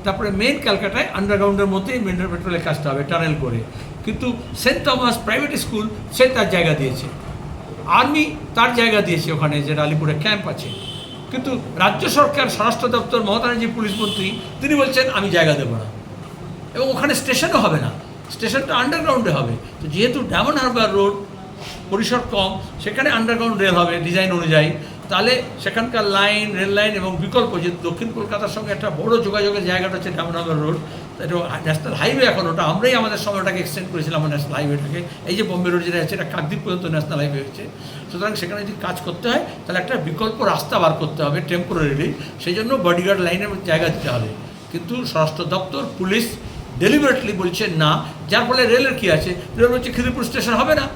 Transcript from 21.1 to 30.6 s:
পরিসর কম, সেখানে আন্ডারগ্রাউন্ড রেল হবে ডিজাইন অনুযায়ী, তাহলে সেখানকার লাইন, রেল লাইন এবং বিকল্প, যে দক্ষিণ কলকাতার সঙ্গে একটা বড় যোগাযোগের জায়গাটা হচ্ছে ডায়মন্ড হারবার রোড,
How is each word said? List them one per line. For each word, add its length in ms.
পরিসর 280
কম, 300
সেখানে 300
আন্ডারগ্রাউন্ড 480
রেল 160
হবে 260
ডিজাইন 320
অনুযায়ী, 380
তাহলে 340
সেখানকার 440
লাইন, 520
রেল 120
লাইন 260
এবং 260
বিকল্প, 380
যে 120
দক্ষিণ 320
কলকাতার 340
সঙ্গে 240
একটা 180
বড় 340
যোগাযোগের 400
জায়গাটা 300
হচ্ছে 160
ডায়মন্ড 260
হারবার 220
রোড, 180